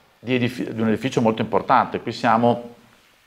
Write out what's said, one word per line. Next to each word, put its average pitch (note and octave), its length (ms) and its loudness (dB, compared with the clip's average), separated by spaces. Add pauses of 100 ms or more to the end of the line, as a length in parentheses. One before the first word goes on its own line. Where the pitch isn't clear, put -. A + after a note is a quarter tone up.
(200)
di B2 160 -2
edif-, A#2+ 340 -2
di A2 120 -6
un A2+ 60 0
edificio B2+ 340 0
molto A2+ 200 0
importante. G2+ 600 0
Qui A#2+ 100 -8
siamo, A#2+ 640 0 (520)